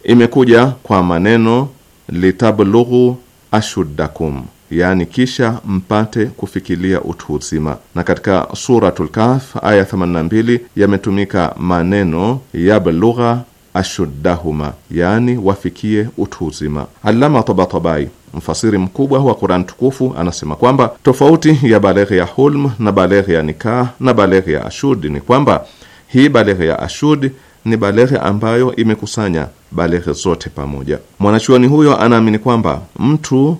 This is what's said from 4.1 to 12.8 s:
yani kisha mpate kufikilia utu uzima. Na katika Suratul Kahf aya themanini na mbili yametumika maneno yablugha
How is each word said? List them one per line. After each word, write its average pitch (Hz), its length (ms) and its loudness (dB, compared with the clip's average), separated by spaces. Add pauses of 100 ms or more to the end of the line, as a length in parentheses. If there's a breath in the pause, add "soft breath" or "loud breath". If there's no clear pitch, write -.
yani 90 340 0
kisha 120 600 -2
mpate 107 600 -2
kufikilia 92 760 -4
utu - 320 -10
uzima. 76 440 -4 (180)
Na 90 80 -2
katika 92 520 -2
Suratul 117 540 0
Kahf 127 540 -2
aya 101 220 2
themanini 87 320 -4
na 80 60 -2
mbili 113 360 0 (160)
yametumika 98 840 0
maneno 90 840 0 (140)
yablugha 107 880 0 (320)